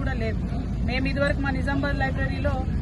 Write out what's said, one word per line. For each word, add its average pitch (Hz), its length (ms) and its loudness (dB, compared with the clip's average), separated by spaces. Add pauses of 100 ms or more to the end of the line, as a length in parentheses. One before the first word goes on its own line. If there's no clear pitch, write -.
కూడా - 120 0 (100)
లేదు. 220 160 0 (500)
మేము 254 220 0
ఇదివరకు 277 340 2
మా 277 120 0
నిజామాబాద్ 277 460 0
లైబ్రరీలో - 500 0 (280)